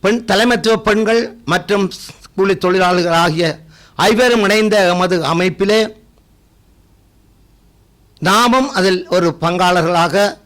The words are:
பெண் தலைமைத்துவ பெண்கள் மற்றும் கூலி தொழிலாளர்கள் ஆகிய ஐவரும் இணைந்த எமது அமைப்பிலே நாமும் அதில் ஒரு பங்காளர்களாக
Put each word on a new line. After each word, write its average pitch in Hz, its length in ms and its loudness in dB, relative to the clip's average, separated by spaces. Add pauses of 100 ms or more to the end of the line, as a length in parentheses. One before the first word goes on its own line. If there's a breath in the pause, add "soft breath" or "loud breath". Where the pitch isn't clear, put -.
பெண் 220 180 0 (100)
தலைமைத்துவ 220 440 0 (140)
பெண்கள் 220 340 2 (220)
மற்றும் 185 420 -2 (480)
கூலி 190 300 0
தொழிலாளர்கள் 180 600 0
ஆகிய 165 220 -2 (640 soft breath)
ஐவரும் 233 380 2
இணைந்த 214 300 2 (180)
எமது 180 220 0 (160)
அமைப்பிலே 190 480 0 (2500)
நாமும் 240 400 2 (100)
அதில் 185 300 0
ஒரு 175 220 2 (100)
பங்காளர்களாக 175 960 0 (120)